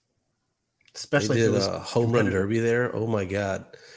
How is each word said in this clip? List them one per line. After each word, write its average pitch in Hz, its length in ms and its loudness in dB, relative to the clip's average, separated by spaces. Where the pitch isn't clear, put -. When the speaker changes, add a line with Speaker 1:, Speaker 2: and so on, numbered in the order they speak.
Speaker 1:
Especially 110 400 0
Speaker 2:
They 117 60 4
Speaker 1:
if 113 80 4
it - 20 2
Speaker 2:
did 104 60 2
Speaker 1:
was 95 100 2
Speaker 2:
a 90 120 -4
home 117 320 0
run 117 140 2
Speaker 1:
competitive. 95 80 0
Speaker 2:
derby 110 160 0
there. 117 360 0
Oh 113 120 -2
my 104 180 -2
God! 98 400 -4